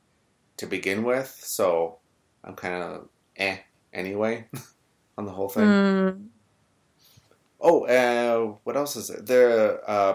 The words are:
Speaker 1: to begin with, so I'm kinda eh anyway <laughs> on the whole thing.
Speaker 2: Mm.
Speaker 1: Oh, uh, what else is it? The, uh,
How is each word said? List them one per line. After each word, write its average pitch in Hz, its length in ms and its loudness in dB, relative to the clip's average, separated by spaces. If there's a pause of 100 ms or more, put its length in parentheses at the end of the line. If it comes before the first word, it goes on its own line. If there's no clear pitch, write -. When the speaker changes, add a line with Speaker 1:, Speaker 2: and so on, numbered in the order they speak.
(580)
Speaker 1:
to 92 100 -12
begin 95 360 -4
with, 127 300 -4 (100)
so 85 540 -2 (460)
I'm 92 120 -18
kinda 87 460 -8 (360)
eh 95 200 -4 (340)
anyway 107 560 -6 (340)
<laughs> - 360 -20
on 104 80 -8
the 98 60 -10
whole - 180 -6
thing. 220 160 2
Speaker 2:
Mm. 196 600 2 (1300)
Speaker 1:
Oh, - 260 6
uh, 120 800 2
what 120 140 -6
else 143 180 -4
is 110 140 -10
it? - 160 -12
The, 117 600 4
uh, 101 300 2